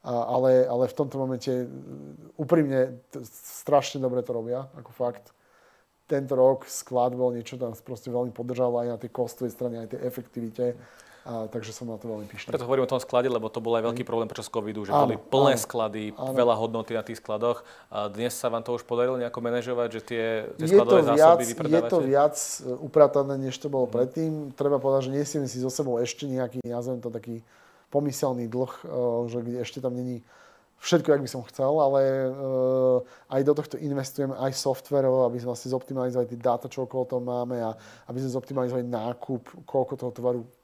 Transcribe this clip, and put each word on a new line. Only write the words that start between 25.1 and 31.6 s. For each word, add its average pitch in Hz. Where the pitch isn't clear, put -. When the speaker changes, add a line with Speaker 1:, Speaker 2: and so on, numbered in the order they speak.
Speaker 1:
nesieme 143
si 120
so 127
sebou 131
ešte 123
nejaký, 127
nazvem 120
to 120
taký 117
pomyselný 135
dlh, 123
e, -
že 120
kde 120
ešte -
tam 127
není 123
všetko, 156
jak 139
by 123
som 127
chcel, 135